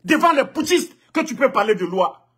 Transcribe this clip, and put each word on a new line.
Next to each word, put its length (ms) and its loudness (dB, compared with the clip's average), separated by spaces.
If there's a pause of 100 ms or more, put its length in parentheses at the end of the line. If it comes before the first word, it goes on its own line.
Devant 280 2
les 120 2
putschistes, 500 -2 (180)
que 80 -2
tu 140 -6
peux 160 0
parler 240 0
de 120 -4
loi. 520 -4